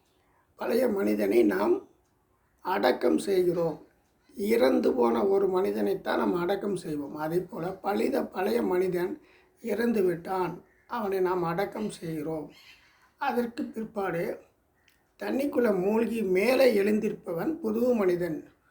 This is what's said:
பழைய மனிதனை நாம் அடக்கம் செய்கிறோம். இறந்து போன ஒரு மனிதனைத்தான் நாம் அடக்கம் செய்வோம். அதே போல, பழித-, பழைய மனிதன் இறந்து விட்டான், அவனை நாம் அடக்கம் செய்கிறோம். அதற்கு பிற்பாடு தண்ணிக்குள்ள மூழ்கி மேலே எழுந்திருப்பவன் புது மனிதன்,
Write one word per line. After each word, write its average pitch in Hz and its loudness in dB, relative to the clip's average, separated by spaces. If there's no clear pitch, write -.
பழைய - 0
மனிதனை 104 2
நாம் 101 2
அடக்கம் 202 2
செய்கிறோம். 175 0
இறந்து 233 2
போன 233 2
ஒரு 196 4
மனிதனைத்தான் 196 -2
நாம் 202 0
அடக்கம் 190 -2
செய்வோம். 151 -8
அதே 156 -2
போல, 180 -6
பழித-, 220 -2
பழைய 220 -2
மனிதன் 185 0
இறந்து 220 0
விட்டான், 175 -2
அவனை 196 -2
நாம் 180 0
அடக்கம் 196 -2
செய்கிறோம். 156 -8
அதற்கு 240 -2
பிற்பாடு 196 -6
தண்ணிக்குள்ள 240 0
மூழ்கி 220 0
மேலே 226 4
எழுந்திருப்பவன் 208 0
புது 233 2
மனிதன், 175 0